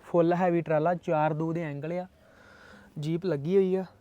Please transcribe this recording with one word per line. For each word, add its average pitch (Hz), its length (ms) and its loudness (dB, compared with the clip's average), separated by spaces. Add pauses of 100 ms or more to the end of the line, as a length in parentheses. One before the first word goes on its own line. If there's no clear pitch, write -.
ਫੁੱਲ 170 300 2
ਹੈਵੀ 175 260 2
ਟਰਾਲਾ, 156 360 0
ਚਾਰ 156 380 0
ਦੋ 165 180 -4
ਦੇ 170 100 -4
ਐਂਗਲ 147 300 -8
ਆ, 180 140 -6 (920)
ਜੀਪ 165 260 -2
ਲੱਗੀ 165 320 0
ਹੋਈ 185 180 4
ਆ 190 100 -2 (160)